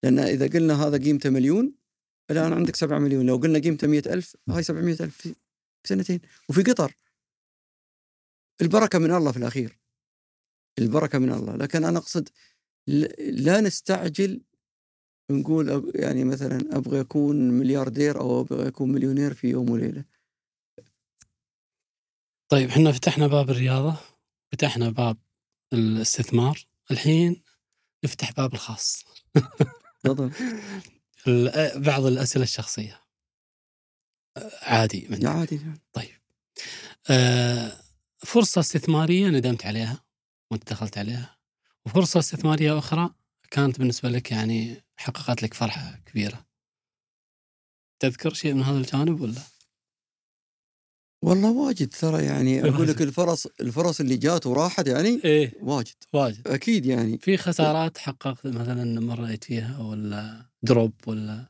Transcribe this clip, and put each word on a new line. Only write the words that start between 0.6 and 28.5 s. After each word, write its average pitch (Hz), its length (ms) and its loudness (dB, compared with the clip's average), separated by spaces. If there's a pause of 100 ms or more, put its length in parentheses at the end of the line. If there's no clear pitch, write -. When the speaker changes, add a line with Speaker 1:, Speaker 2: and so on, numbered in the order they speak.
Speaker 1:
هذا 147 120 0
قيمته 143 320 2
مليون، 156 440 2 (560)
الآن 160 220 0
عندك 165 240 0
سبعة 147 220 0
مليون. 139 280 2
لو 127 100 4
قلنا 156 220 4
قيمته 151 280 0
مية 147 200 4
ألف، - 300 -4 (120)
هاي 170 140 0
سبعمية 165 380 -2
ألف 165 160 -8
في، - 120 -14 (540)
في - 60 -10
سنتين. 190 320 -2 (280)
وفي 156 140 4
قطر. 185 340 2 (1600)
البركة 190 380 4
من 165 160 2
الله 151 180 2
في 113 40 -6
الأخير. 120 420 -6 (1000)
البركة 135 400 0
من 127 140 2
الله. - 240 -6
لكن 156 280 -2
أنا 170 140 0
أقصد - 300 -6 (600)
ل-، 147 560 -2
لا 185 160 4
نستعجل 190 800 -2 (920)
نقول 143 400 0
أب-، 139 240 -2
يعني 131 300 0
مثلًا 135 520 -2
أبغى 135 240 -2
أكون 143 500 2
ملياردير 135 680 2
أو 123 200 0
أبغى 135 280 -4
أكون 135 240 -2
مليونير 139 420 0
في - 140 -4
يوم 123 220 0
وليلة. 120 340 -2 (2500)
Speaker 2:
طيب، 135 200 4
إحنا 147 240 6
فتحنا 151 340 2
باب 139 240 2
الرياضة، 131 460 0 (560)
فتحنا 120 380 0
باب 113 260 0 (560)
الاستثمار، 117 920 2 (240)
الحين 165 520 2 (640)
نفتح - 280 -4
باب 131 220 -2